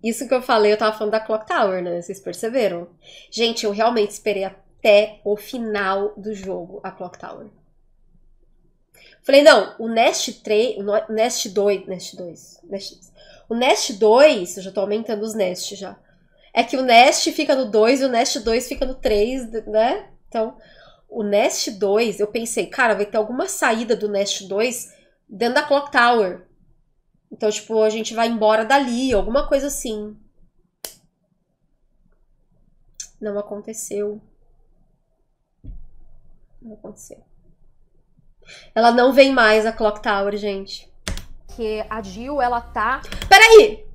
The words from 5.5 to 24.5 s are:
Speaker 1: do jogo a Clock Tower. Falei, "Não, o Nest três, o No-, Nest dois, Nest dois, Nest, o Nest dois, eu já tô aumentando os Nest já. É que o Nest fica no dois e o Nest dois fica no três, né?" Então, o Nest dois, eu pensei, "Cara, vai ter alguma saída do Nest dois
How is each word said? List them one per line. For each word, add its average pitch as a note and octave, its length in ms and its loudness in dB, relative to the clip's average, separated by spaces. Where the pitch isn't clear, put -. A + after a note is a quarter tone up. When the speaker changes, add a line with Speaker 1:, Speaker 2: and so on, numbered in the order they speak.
Speaker 1:
do G#3+ 180 -10
jogo F#3+ 500 -10
a F#3 80 -12
Clock F3+ 260 -16
Tower. - 300 -18
Falei, C#4 200 6
"Não, A#3+ 360 6
o A3+ 80 -8
Nest A3+ 560 0
três, G#3+ 340 0
o G3 60 -10
No-, G#3 260 -2
Nest A3 400 -2
dois, G3 360 0
Nest F3+ 300 -12
dois, - 480 -16
Nest, D4+ 360 -14
o A#3 60 -4
Nest C4 380 0
dois, A3 640 4
eu F#3 60 -16
já F#3+ 80 -14
tô G3 100 -4
aumentando G#3+ 420 -4
os A3 100 -8
Nest F#3+ 420 -4
já. G3 220 -16
É A#3+ 100 2
que C4 140 -4
o C4 40 -2
Nest C4 520 6
fica D4 220 0
no B3+ 140 -2
dois A3+ 320 4
e C#4 40 0
o C4 40 -2
Nest B3 300 -2
dois A3+ 280 -2
fica C#4 180 -6
no C4 100 -8
três, A3+ 540 -2
né?" A#3 420 0
Então, A#3 260 -4
o A3 140 -6
Nest G#3 480 0
dois, G3+ 480 0
eu G#3 80 0
pensei, A3+ 400 -6
"Cara, A3+ 280 0
vai G3+ 100 -2
ter A3 120 -6
alguma B3 300 -4
saída A#3 480 -2
do G#3 140 -6
Nest G3 380 -4
dois A3 460 -4